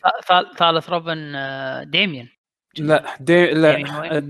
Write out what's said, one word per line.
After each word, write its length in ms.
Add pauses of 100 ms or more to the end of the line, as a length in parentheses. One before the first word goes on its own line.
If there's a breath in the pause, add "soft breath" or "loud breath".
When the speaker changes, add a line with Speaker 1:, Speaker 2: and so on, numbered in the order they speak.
(260)
Speaker 1:
ث-، 320
ثالث 320
روبن، 460
آه، 480
ديميان. 440 (520)
Speaker 2:
لا، 400
دي-، 340
لا، 220
Speaker 1:
ديميان 240
وين؟ 120
Speaker 2:
آه، 180